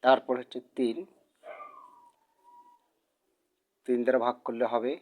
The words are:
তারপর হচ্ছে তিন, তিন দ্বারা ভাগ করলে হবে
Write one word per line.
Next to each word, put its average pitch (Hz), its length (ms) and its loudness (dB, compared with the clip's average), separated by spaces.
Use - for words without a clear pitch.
তারপর 127 340 4
হচ্ছে 127 220 -10
তিন, 117 220 0
তিন 123 160 2
দ্বারা 127 220 4
ভাগ 123 180 0
করলে 120 220 -2
হবে 117 260 0